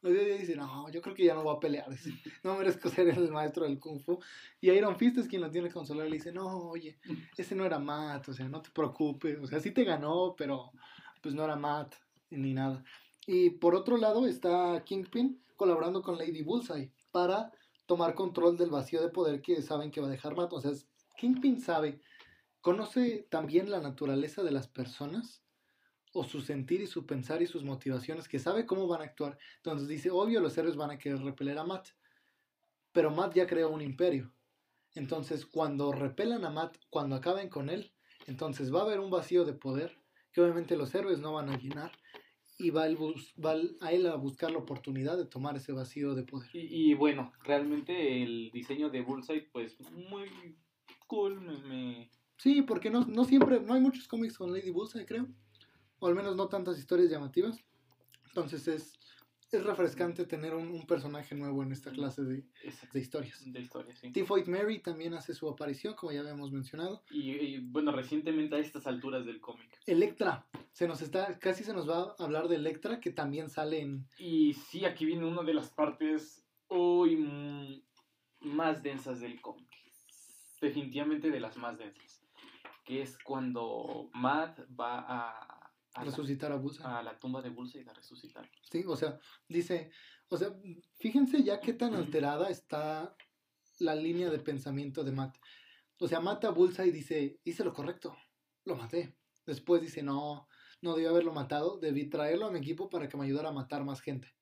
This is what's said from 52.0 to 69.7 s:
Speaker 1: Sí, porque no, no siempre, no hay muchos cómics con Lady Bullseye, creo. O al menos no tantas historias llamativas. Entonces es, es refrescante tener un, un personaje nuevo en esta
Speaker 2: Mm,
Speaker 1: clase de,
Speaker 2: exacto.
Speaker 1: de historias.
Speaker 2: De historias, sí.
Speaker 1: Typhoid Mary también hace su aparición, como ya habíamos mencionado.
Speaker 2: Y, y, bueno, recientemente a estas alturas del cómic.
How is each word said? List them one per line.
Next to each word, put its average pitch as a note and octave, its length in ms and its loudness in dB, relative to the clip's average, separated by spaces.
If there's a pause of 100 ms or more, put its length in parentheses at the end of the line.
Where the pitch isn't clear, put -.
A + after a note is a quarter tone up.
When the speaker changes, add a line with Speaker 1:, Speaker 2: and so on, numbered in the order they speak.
Speaker 1:
Sí, C#4 260 8
porque A3 280 0
no, A#3+ 140 4
no A#3 200 4
siempre, B3+ 360 10
no G#3+ 140 0
hay C4 80 6
muchos C4 260 4
cómics A3+ 300 -4
con F3+ 140 -6
Lady F#3+ 180 -4
Bullseye, G3+ 340 -4
creo. B3 240 -4 (680)
O F#3 80 -2
al F3 80 6
menos G3 220 0
no F#3+ 120 0
tantas F3+ 300 -2
historias F3 320 6
llamativas. D#3 480 0 (720)
Entonces D3+ 380 -4
es, D#3 320 -4 (540)
es G3+ 100 2
refrescante F3 640 0
tener D#3+ 300 -4
un, E3 140 -4
un E3 180 -8
personaje D3 480 -2
nuevo C#3+ 280 -2
en C3+ 100 -4
esta C3 180 -10
Speaker 2:
Mm, C3 40 -12
Speaker 1:
clase C#3 280 -4
de, C3 240 -4 (160)
Speaker 2:
exacto. - 320 -16
Speaker 1:
de C3+ 60 0
historias. B2+ 420 -10 (100)
Speaker 2:
De B2 80 -10
historias, B2 380 -12
sí. - 140 -14
Speaker 1:
Typhoid F#3 340 2
Mary G3+ 340 0
también E3 320 -6
hace D#3+ 220 -8
su D#3 160 -6
aparición, D3 460 -6
como E3 160 -8
ya C#3+ 80 -4
habíamos C#3+ 300 -8
mencionado. D3+ 600 -8
Speaker 2:
Y, C#3+ 220 -4
y, D3 260 -4
bueno, C3+ 340 -2
recientemente D3+ 640 -2
a - 40 2
estas D3 260 -6
alturas B2+ 400 -4
del A2+ 160 -10
cómic. - 420 -18